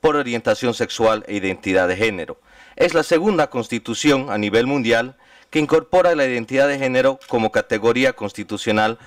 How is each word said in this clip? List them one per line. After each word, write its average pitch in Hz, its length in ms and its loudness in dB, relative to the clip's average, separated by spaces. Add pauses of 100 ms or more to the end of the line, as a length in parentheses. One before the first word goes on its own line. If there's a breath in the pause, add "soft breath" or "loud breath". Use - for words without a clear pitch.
por 151 160 2
orientación 120 560 -2
sexual 110 520 -2
e 101 100 -8
identidad 95 520 0
de 92 80 0
género. 95 420 -4 (380 loud breath)
Es 175 180 0
la 165 80 2
segunda 165 480 0
constitución 127 800 -2
a 107 80 -4
nivel 107 300 0
mundial 123 480 -2 (340 soft breath)
que 156 100 -2
incorpora 165 540 2
la 143 120 2
identidad 127 420 0
de 143 100 -2
género 131 400 0 (120)
como 110 240 0
categoría 117 580 0
constitucional 107 960 -4